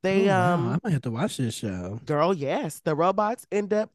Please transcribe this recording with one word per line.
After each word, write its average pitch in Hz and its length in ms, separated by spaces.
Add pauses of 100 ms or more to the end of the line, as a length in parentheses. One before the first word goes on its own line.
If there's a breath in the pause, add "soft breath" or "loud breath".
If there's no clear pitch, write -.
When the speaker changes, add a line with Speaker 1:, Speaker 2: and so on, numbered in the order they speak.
Speaker 1:
They, 190 260
Speaker 2:
Oh, - 0
wow. 180 260
Speaker 1:
um, 143 180
Speaker 2:
I 165 100
might 214 100
have 135 100
to 123 80
watch 131 280
this 117 160
show. 95 500
Speaker 1:
Girl, 156 300
yes. 160 460
The 160 140
robots 196 580
end 202 200
up 214 220